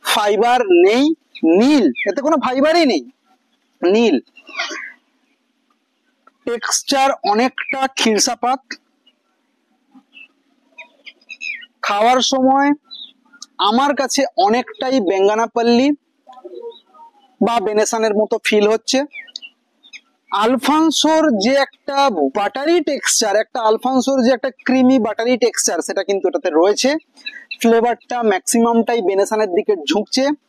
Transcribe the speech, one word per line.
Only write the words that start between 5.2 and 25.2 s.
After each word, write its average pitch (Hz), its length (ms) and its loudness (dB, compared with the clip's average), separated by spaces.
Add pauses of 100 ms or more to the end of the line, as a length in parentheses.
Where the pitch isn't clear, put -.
Texture 269 640 -2 (200)
অনেকটা 262 580 -2
খিরসাপাত। 240 720 -2 (3250)
খাওয়ার 226 400 2
সময় 269 500 2 (840)
আমার 247 380 0
কাছে 269 300 -2 (120)
অনেকটাই 262 600 0
বেঙ্গানাপল্লী 233 920 2 (1500)
বা 233 180 0
বেনেসানের 214 560 -2
মতো 214 280 -2
feel 208 240 2
হচ্ছে। 226 360 -2 (1300)
আলফানসোর 294 1080 2
যে 226 140 0
একটা 277 560 0
buttery 247 720 0
texture, 233 540 -2
একটা 220 260 -2
আলফানসোর 247 600 0
যে 247 80 4
একটা 254 200 -2 (140)
creamy 262 340 4
buttery 226 380 -2